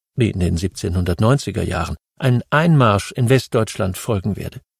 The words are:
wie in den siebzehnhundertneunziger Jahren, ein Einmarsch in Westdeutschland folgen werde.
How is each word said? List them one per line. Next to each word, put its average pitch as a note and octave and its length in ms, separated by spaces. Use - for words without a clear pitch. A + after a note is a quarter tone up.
wie A2+ 160
in - 80
den F2 180
siebzehnhundertneunziger F#2 1080
Jahren, D#2+ 320
ein B2 300
Einmarsch C#3 600
in B2 180
Westdeutschland A2 680
folgen G2+ 380
werde. - 240